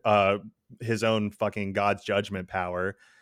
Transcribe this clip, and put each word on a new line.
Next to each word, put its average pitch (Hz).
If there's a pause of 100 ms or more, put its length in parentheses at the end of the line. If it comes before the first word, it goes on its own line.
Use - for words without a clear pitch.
uh, 104 (420)
his 110
own 107
fucking 101
God's 101
judgment 98
power. 90 (260)